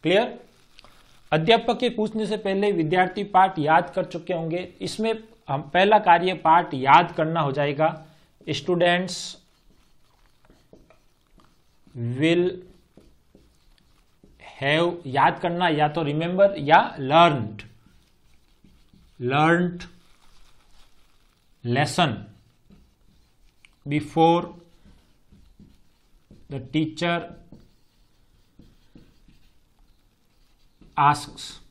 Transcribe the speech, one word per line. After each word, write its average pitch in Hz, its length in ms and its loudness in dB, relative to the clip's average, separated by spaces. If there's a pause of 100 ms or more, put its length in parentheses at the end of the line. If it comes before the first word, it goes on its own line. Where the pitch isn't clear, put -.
क्लियर? 202 360 0 (920)
अध्यापक 226 480 2
के 240 100 -2
पूछने 214 360 -6
से 208 120 -6
पहले 202 340 -2
विद्यार्थी 185 520 -2
पाठ 190 360 2
याद 160 360 2
कर 180 100 -4
चुके 175 280 -8
होंगे। 165 480 -6
इसमें 220 320 -4 (360)
हम 143 120 -4
पहला 196 380 4
कार्य 185 340 4
पाठ 165 400 2
याद 139 440 6
करना 160 240 -2
हो 139 100 -2
जाएगा, 147 540 -2 (440)
students 175 840 -2 (2500)
will 156 520 0 (2000)
हैव 165 440 -2
याद 135 340 0
करना 175 300 -2
या 151 180 0
तो 156 160 -4
रिमेंबर 175 540 0
या 156 420 4
लर्न्ड, 139 640 2 (1600)
लर्न्ड 170 600 0 (1800)
लेसन 120 600 -2 (1600)
before 165 580 0 (2000)
the 135 100 -10 (140)
teacher 165 460 -2 (3750)
asks। - 720 -2